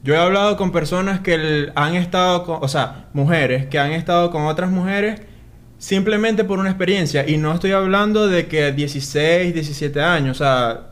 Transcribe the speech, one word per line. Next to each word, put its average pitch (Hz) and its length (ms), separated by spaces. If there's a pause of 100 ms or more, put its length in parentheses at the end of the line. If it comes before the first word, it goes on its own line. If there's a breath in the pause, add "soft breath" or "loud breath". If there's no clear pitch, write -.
yo 139 120
he 160 40
hablado 196 380
con 190 160
personas 180 480
que 185 140
el-, 151 420
han 151 180
estado 180 500
con, 165 160
o 139 60
sea, 135 460
mujeres 139 540
que 151 120
han 143 140
estado 175 400
con 151 140
otras 170 220
mujeres 196 520 (580 loud breath)
simplemente 214 640
por 196 160
una 190 120
experiencia. 185 580
Y 156 80
no 151 180
estoy 190 160
hablando 202 560
de 175 220
que 147 240
dieciséis, 151 800
diecisiete 147 480
años, 151 380
o 147 40
sea 127 480